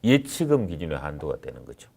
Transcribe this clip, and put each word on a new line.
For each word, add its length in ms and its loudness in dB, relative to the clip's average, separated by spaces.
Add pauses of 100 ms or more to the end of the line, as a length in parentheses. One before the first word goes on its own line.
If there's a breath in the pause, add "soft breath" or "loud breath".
예치금 640 4
기준의 300 -4
한도가 440 -6
되는 240 -14
거죠. 320 -20